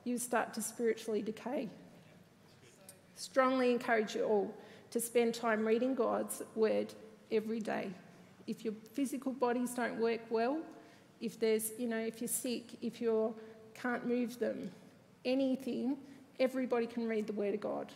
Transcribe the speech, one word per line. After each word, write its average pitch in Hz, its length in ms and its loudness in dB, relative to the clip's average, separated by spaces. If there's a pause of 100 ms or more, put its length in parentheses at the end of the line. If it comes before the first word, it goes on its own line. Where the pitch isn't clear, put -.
you 247 140 -2
start - 380 0
to 226 60 -4
spiritually 220 600 0
decay. 233 480 -4 (1500)
Strongly 262 560 4
encourage 233 440 2
you - 80 0
all 208 300 2 (380)
to 240 80 0
spend 233 340 2
time 220 320 2
reading 233 300 4
God's 208 460 0 (140)
word 214 380 2 (380)
every 220 280 0
day. - 320 -2 (560)
If 220 160 -6
your 220 100 -2 (200)
physical 269 400 -2
bodies 247 380 0
don't 226 280 -2
work 226 300 2
well, 240 300 2 (600)
if 226 200 -6
there's, 220 380 2
you 247 100 -2
know, 226 120 0
if 226 220 -4
you're 240 60 -2
sick, 233 360 -2 (180)
if 233 200 -4
you 220 340 2 (380)
can't 247 320 -2
move 240 340 0
them, - 320 -2 (540)
anything, 262 720 0 (420)
everybody 254 460 2
can 233 220 -2
read 214 200 0
the 214 60 -4
word 202 200 0
of 208 60 -2
God. 202 360 -4